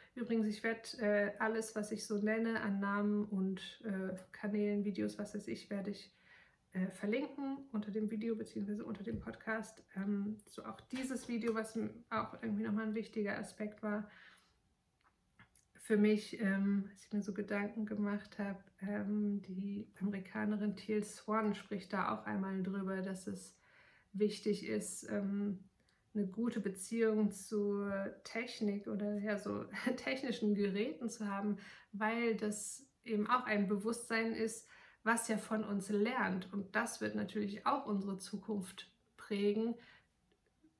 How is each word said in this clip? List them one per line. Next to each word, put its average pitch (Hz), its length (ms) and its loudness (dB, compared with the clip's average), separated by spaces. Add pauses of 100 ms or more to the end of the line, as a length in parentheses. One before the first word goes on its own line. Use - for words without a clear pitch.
(140)
Übrigens, 226 320 2
ich 208 160 -2
werd, 226 360 -2
äh, 208 400 4
alles, 226 360 0
was 214 160 -2
ich 208 160 -4
so 208 120 0
nenne, 226 420 2
an 196 200 0
Namen 208 440 4
und, 190 600 -2
äh, 190 300 -2 (160)
Kanälen, 208 540 2
Videos, 208 340 0
was 208 160 -6
weiß 202 140 -6
ich, - 220 -6
werde 202 200 -2
ich, - 240 -10 (580)
äh, 185 180 0
verlinken 269 840 -2
unter 208 180 -2
dem 214 200 0
Video 226 260 0
beziehungsweise 214 480 -4
unter 208 180 -6
dem 220 180 -4
Podcast. 220 640 -6 (140)
Ähm, 202 400 0 (100)
so - 180 -14
auch 220 180 -10
dieses 262 460 -4
Video, 233 260 0
was 220 220 -2
m-, 214 340 -4
auch 220 320 -2
irgendwie 220 220 0
nochmal 220 200 2
ein 214 100 0
wichtiger 208 440 -2
Aspekt 214 440 -6
war 214 260 -2 (1800)
für 214 80 8
mich, 208 420 6
ähm, 196 520 4
als - 160 -20
ich - 80 -12
mir 202 80 2
so 208 100 -4
Gedanken 208 540 -2
gemacht 208 520 -2
hab, 202 240 -4 (200)
ähm, 208 580 0
die 202 580 -6
Amerikanerin 208 800 0
Teal 214 260 0
Swan 214 520 0
spricht - 400 -8
da 196 200 0
auch 214 120 -6
einmal 190 360 0
drüber, 190 380 -2
dass 190 260 -4
es - 320 -10 (540)
wichtig 208 540 2
ist, 214 420 -2
ähm, 202 580 -2 (520)
eine 202 80 2
gute 226 340 0
Beziehung 214 680 2
zur 202 840 -2 (100)
Technik 220 640 -2
oder, 208 300 0
ja, 208 200 0
so 202 260 -2
<laughs> - 320 0
technischen 247 580 2
Geräten 208 540 2
zu 214 200 -4
haben, 202 300 0 (340)
weil 220 440 2
das - 500 -4 (180)
eben 214 240 2
auch 254 160 6
ein 208 240 4
Bewusstsein 226 640 2
ist, - 340 -2 (360)
was 233 240 4
ja 214 100 4
von 220 260 0
uns 202 240 -2
lernt. 202 640 2
Und 202 220 -6
das 226 260 0
wird 214 140 -2
natürlich 208 520 -2
auch 277 200 2
unsere 196 320 0
Zukunft - 720 -6 (240)
prägen. 214 600 2 (1040)